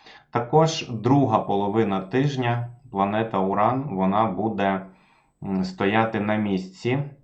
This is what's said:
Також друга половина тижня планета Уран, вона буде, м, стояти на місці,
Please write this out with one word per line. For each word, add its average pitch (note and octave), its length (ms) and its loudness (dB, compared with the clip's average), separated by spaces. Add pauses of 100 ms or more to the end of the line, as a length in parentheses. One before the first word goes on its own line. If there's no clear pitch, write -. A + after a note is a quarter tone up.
(300)
Також D3+ 600 2
друга A#2 480 4
половина G2+ 640 0
тижня B2 680 -2 (220)
планета G2+ 480 0
Уран, G#2 520 0
вона F#2+ 340 2
буде, G2 600 -2 (560)
м, F#2+ 220 -2
стояти A2 560 0
на G#2+ 160 0
місці, G#2 600 -2 (260)